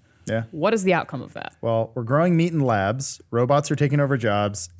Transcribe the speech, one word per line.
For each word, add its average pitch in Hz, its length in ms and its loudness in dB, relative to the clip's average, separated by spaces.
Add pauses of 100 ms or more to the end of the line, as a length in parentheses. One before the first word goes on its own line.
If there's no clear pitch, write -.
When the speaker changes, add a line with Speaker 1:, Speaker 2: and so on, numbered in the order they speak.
(260)
Speaker 1:
Yeah. 113 240 -2
Speaker 2:
What 175 240 0
is 208 100 0
the 185 100 4
outcome 151 280 -4
of - 120 -16
that? - 260 -12
Speaker 1:
Well, 113 340 0
we're 127 100 -4
growing 160 320 2
meat 165 160 2
in 156 80 0
labs. 117 600 0 (100)
Robots 127 400 2
are 151 60 -2
taking 147 240 2
over 139 160 0
jobs, 104 640 -2